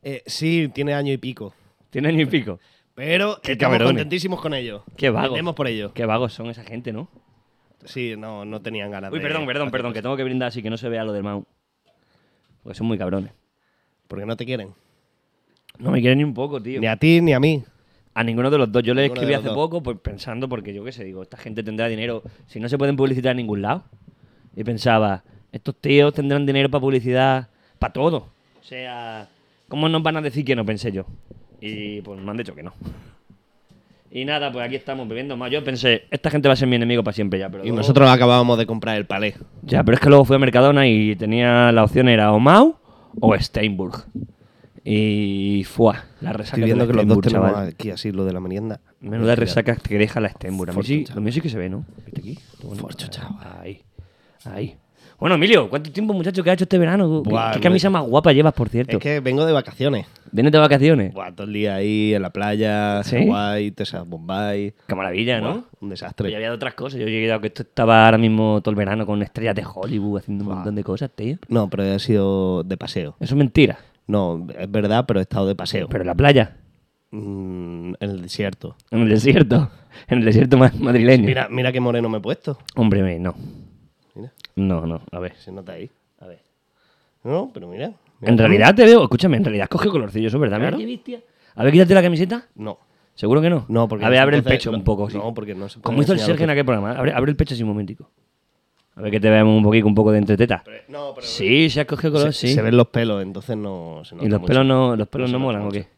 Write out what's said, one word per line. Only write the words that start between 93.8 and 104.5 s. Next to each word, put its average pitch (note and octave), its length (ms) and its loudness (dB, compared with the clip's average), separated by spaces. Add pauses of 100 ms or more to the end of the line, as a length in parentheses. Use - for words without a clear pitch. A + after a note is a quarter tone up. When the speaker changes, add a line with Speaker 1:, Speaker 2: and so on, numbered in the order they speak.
Speaker 1:
porque G#2+ 180 -4
Speaker 2:
A - 20 4
ver, B2+ 120 6
abre C#3+ 160 4
el - 40 4
Speaker 1:
entonces B2 180 2
Speaker 2:
pecho - 140 -4
Speaker 1:
lo A2 60 -2
Speaker 2:
un G2 60 -8
poco, G2+ 260 0
sí. G#2 80 -8
Speaker 1:
No, A2+ 160 -8
porque G#2 200 -10
no G2 140 -12
se - 120 -18
puede - 40 -20
Speaker 2:
Como A#2+ 180 0
hizo F3 100 2
el F#3 60 2
Speaker 1:
enseñar E3 200 0
Speaker 2:
Sergio D#3 60 2
en D#3+ 40 0
Speaker 1:
lo D3+ 60 0
que C#3+ 60 2
Speaker 2:
aquel C#3 40 2
programa. A2 340 0
Abre, C3 140 0
abre C3 180 0
el D3 60 -2
pecho C#3+ 160 -2
así A#2 100 -6
un A2 60 -2
momentico. G#2 420 -8 (840)
A - 80 -16
ver G#2 80 -4
que G#2 100 0
te G#2+ 80 4
veamos G#2+ 280 6
un G#2+ 60 4
poquito, G#2+ 240 4
un G#2+ 80 4
poco G#2+ 180 4
de G#2+ 60 4
entretetas. G#2 460 2
Speaker 1:
Pero, A2 140 -20 (100)
no, C#3+ 260 -12
pero A#2+ 120 -16
Speaker 2:
Sí, C3+ 420 2
se C#3 120 -2
ha D3 60 -2
cogido D#3 260 -4
color, D3 200 0
Speaker 1:
se, - 160 -4
Speaker 2:
sí. C3 60 2
Speaker 1:
se A2+ 80 0
ven A2+ 140 2
los A#2+ 120 4
pelos, A2 340 -2
entonces G2 340 -10
no E2+ 480 -12
se - 100 -20
nota E2+ 120 -6
Speaker 2:
¿Y G#2+ 40 0
los G#2 100 2
Speaker 1:
mucho. F2+ 80 -6
Speaker 2:
pelos C3 180 2